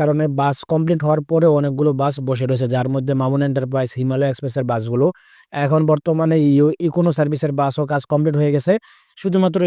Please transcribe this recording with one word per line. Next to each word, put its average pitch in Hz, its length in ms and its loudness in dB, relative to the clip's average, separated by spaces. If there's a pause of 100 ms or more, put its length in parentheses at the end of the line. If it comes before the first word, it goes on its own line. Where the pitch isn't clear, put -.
কারণে 151 240 0 (160)
বাস 139 160 0 (140)
কমপ্লিট 160 320 0
হওয়ার 151 180 2 (100)
পরেও 165 280 4
অনেকগুলো 143 340 0
বাস 139 220 -2 (140)
বসে 131 180 -2
রয়েছে, 131 280 0
যার 127 200 -2
মধ্যে 135 200 -2
মামুন 135 280 0
এন্টারপ্রাইজ, 131 560 -2
হিমালয় 131 320 0
এক্সপ্রেসের 131 340 -6
বাসগুলো। 120 420 0 (460)
এখন 143 280 0 (100)
বর্তমানে 160 540 0
ইউ-, 147 300 4 (120)
ইকোনো 170 260 2
সার্ভিসের 147 400 -2
বাসও 139 340 -2
কাজ 143 160 -2 (100)
কমপ্লিট 151 280 2
হয়ে 147 120 2
গেছে, 147 200 0 (460)
শুধুমাত্র 185 480 0